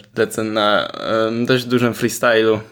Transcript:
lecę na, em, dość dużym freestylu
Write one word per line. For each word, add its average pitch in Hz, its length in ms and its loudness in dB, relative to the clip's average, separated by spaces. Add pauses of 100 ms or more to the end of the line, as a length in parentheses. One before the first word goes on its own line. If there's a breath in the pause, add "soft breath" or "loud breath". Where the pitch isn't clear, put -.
(180)
lecę 110 260 -2
na, 104 440 0
em, 110 580 -2
dość 123 200 2
dużym 120 280 0
freestylu 113 640 2 (120)